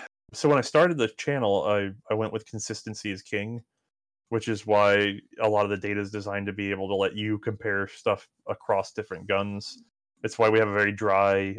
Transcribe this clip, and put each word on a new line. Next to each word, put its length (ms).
<sighs> 320
so 160
when 80
I 40
started 360
the 100
channel, 560
I, 280
I 40
went 180
with 120
consistency 640
is 120
king, 400
which 180
is 200
why 520
a 80
lot 140
of 80
the 60
data 240
is 100
designed 360
to 60
be 180
able 180
to 60
let 200
you 240
compare 480
stuff 400
across 460
different 340
guns. 560
It's 160
why 100
we 100
have 100
a 40
very 200
dry 640